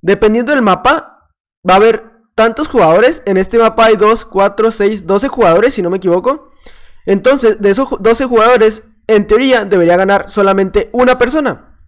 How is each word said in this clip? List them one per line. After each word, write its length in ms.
dependiendo 520
del 100
mapa, 680
va 60
a 40
haber 260
tantos 340
jugadores. 580
En 100
este 220
mapa 280
hay 100
dos, 280
cuatro, 460
seis, 360
doce 220
jugadores, 460
si 80
no 80
me 60
equivoco. 540
Entonces, 540
de 100
esos 180
ju-, 100
doce 280
jugadores, 580
en 200
teoría, 380
debería 320
ganar 340
solamente 600
una 260
persona. 680